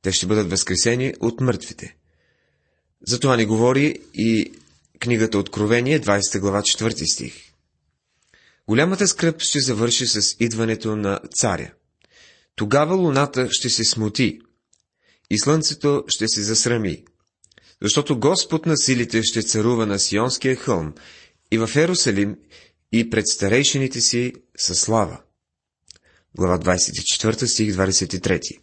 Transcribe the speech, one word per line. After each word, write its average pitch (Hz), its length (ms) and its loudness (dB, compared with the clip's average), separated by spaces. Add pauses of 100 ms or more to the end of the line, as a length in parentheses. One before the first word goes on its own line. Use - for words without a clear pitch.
Те 95 100 -2
ще 90 140 -2
бъдат 104 240 0
възкресени 117 680 0
от 117 200 -2
мъртвите. - 560 -4 (1080)
За 117 140 -2
това 131 160 4
ни 113 100 2
говори 127 520 2 (160)
и 110 380 0 (480)
книгата 110 380 0
Откровение, 120 600 0
двайсета 101 420 0
глава, 101 220 0
четвърти 107 440 -2
стих. - 280 -4 (1300)
„Голямата 185 400 2
скръб 165 320 0
ще - 200 0
завърши 120 460 0
с 107 340 0
идването 110 560 -2
на 101 240 -2 (100)
царя. - 440 -2 (840)
Тогава 139 380 2
луната 139 560 2
ще - 200 -2
се 113 140 0
смути 107 560 0 (920)
и 104 80 0
слънцето 147 720 0
ще 110 200 -2
се 107 140 -2
засрами, 110 640 -2 (760)
защото 135 360 0
Господ 160 480 0
на 160 100 2
силите 120 460 0
ще 110 200 0
царува 110 440 2
на 101 120 -2
Сионския 127 580 0
хълм 82 380 -2 (560)
и 113 80 2
в 113 180 0
Ерусалим 117 600 2 (560)
и 113 180 2
пред 110 180 0
старейшините 131 720 0
си 120 320 0 (260)
със - 220 -2
слава.“ 110 420 0 (1120)
Глава 90 220 2
двайсет 90 380 0
и - 80 -8
четвърта, 110 440 0
стих 107 240 0
двайсет 95 400 0
и 92 80 -6
трети. - 420 -2